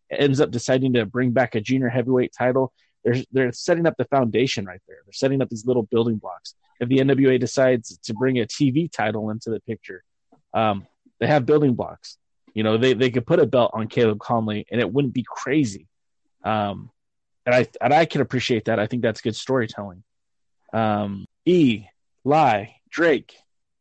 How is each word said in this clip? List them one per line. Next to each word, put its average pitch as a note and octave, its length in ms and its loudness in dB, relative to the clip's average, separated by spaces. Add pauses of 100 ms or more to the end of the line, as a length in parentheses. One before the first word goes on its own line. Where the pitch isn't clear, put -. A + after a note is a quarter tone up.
(120)
ends C#3 300 2
up D3 100 0
deciding B2+ 420 0
to A#2 120 2
bring B2 260 -2
back B2 240 0
a A2 60 0
junior B2+ 260 -2
heavyweight B2+ 500 0
title, B2+ 360 0 (320)
they're, A#2+ 260 0
they're C3 220 0
setting E3+ 340 0
up - 100 0
the B2+ 60 -2
foundation A#2+ 640 0
right F#2 240 -18
there. - 160 -20
They're G2 80 -20
setting C3+ 280 0
up B2 60 -2
these A2 180 -10
little B2 180 0
building A2+ 340 0
blocks. F#2 360 -14 (280)
If A#2+ 80 -6
the C3+ 100 4
N C3+ 80 2
W C3+ 220 4
A B2+ 80 4
decides B2 640 0
to - 140 -10
bring B2+ 260 -2
a A2 60 0
T C#3 260 0
V D#3 180 -2
title G#2+ 400 -4
into A2 220 -8
the G#2 100 -6
picture, G2 420 -12 (500)
um, G#2 320 0 (360)
they A#2 60 0
have D3 180 2
building D3 300 4
blocks. E2+ 420 -12 (360)
You G#2+ 100 -2
know, A2 140 2
they, B2+ 160 4
they B2 160 2
could A#2 160 -2
put E3+ 140 2
a D3+ 60 6
belt B2 280 2
on A2 140 -4
Caleb A2 320 2
Conley A2 500 -4
and A#2 120 -2
it F#2 100 -2
wouldn't C3+ 220 0
be B2 120 -4
crazy. C3 640 -4 (560)
Um, G#2 480 -4 (540)
and B2 100 2
I, A#2+ 120 4 (120)
and B2+ 140 2
I D#3+ 100 6
can D#3 160 -2
appreciate A#2+ 460 -2
that. A2 140 0
I G#2 80 0
think B2 140 -4
that's A2+ 200 -2
good A2 160 -4
storytelling. G#2+ 640 -6 (720)
Um, G#2 520 -2 (220)
Eli C3 1160 2 (240)
Drake D#3+ 440 0 (480)